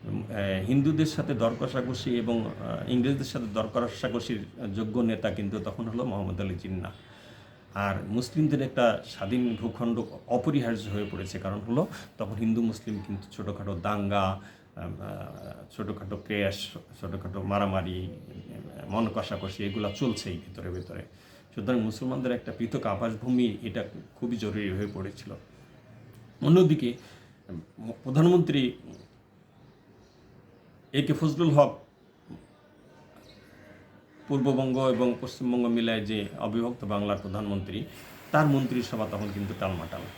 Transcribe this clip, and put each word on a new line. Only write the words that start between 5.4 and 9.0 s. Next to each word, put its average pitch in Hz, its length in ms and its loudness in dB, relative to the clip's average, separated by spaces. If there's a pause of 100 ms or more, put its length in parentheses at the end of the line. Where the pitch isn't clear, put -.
তখন 110 280 -6
হলো 117 180 -2
মোহাম্মদ 95 360 -2
আলী 95 140 -2
জিন্নাহ। 92 360 -6 (840)
আর 101 300 0
মুসলিমদের 131 580 2
একটা 120 440 4